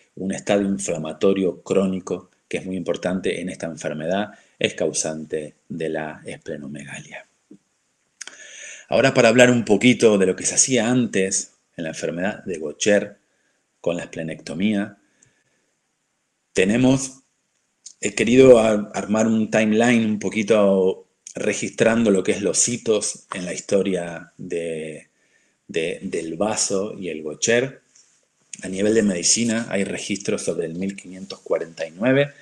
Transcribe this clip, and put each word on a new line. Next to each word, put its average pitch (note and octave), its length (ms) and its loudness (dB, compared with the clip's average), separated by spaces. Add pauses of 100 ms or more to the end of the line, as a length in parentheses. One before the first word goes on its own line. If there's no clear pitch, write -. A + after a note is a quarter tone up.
(160)
un F#2+ 160 -4
estado G2+ 300 0
inflamatorio F#2+ 1000 0
crónico, F#2+ 680 -2 (180)
que - 80 -6
es E2+ 100 -8
muy F#2 100 -6
importante F2 640 -4
en F2 80 -8
esta - 180 -8
enfermedad, E2 640 -4 (280)
es - 160 -4
causante D#2 800 -6 (140)
de E2 200 -6
la D#2 380 -6
esplenomegalia. C#2+ 1040 -14 (1600)
Ahora, B2+ 260 2
para A#2+ 140 6
hablar B2 240 8
un A#2 120 2
poquito G#2+ 540 4
de F#2+ 80 4
lo F#2 80 2
que - 100 -8
se - 120 -2
hacía A#2+ 340 2
antes G#2 640 -2 (240)
en E2+ 80 -8
la D#2+ 60 -6
enfermedad E2+ 520 -6
de F2 160 -8
Gaucher G2 600 0 (640)
con E2+ 180 -2
la E2 40 -8
esplenectomía, F#2 960 -4 (1500)
tenemos, B2+ 680 2 (800)
he G#2 160 -6
querido B2 420 8
ar-, G#2+ 360 2
armar G#2 340 0
un A2 200 0
timeline A2+ 560 4
un G#2+ 140 -2
poquito G2+ 840 2 (300)
registrando A2 760 0
lo F#2+ 140 4
que G#2+ 80 0
es F#2+ 100 -2
los F2+ 240 0
hitos A#2 640 -2
en F2+ 120 -8
la F2 80 -6
historia F2 840 -4
de, E2 680 -8 (640)
de, E2 340 -4
del E2 340 -6
vaso G2+ 640 -2
y F2+ 120 -8
el D#2 120 -10
Gaucher. A#2 600 -2 (800)
A G2 60 -10
nivel G2+ 260 0
de A2 100 4
medicina A2 640 0
hay F#2+ 140 -2
registros F#2+ 580 -6
sobre E2+ 240 -4
el E2 80 -8
mil G2 220 -6
quinientos F#2 420 -16
cuarenta E2 480 -6
y D#2+ 60 -16
nueve C3 500 0